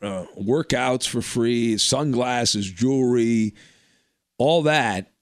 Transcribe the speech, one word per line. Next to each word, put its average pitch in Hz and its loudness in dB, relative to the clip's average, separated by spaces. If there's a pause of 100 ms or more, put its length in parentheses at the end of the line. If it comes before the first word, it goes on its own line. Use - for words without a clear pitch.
uh, 95 -8 (140)
workouts 127 -2
for 120 -4
free, 117 0
sunglasses, 123 0
jewelry, 117 2 (840)
all 156 2
that 120 0 (100)